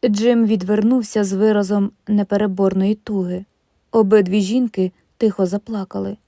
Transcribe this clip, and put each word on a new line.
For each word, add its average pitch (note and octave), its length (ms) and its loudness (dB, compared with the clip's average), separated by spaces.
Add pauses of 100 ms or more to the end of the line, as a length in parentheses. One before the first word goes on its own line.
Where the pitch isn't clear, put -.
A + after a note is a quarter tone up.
Джим A3+ 400 2
відвернувся G#3+ 760 0
з F#3+ 100 -4
виразом G3+ 580 0 (160)
непереборної G3+ 880 0
туги. F#3+ 500 -6 (460)
Обидві G#3 500 2
жінки G3+ 500 -2 (260)
тихо G#3 280 0
заплакали. G3 720 -8 (100)